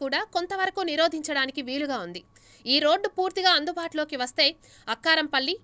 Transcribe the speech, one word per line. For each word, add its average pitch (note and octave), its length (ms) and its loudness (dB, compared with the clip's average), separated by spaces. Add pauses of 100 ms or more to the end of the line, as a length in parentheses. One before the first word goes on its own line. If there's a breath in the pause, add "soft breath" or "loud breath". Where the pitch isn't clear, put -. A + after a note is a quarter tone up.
కూడా C4+ 180 0 (140)
కొంతవరకు F#4+ 460 -2 (100)
నిరోధించడానికి D4 800 0
వీలుగా C#4 380 -2
ఉంది. F3 160 -12 (520 loud breath)
ఈ - 100 4
రోడ్డు F#4 320 4
పూర్తిగా F#4 420 2
అందుబాటులోకి D#4 640 -4
వస్తే C#4 220 2 (480 loud breath)
అక్కారంపల్లి D#4 680 0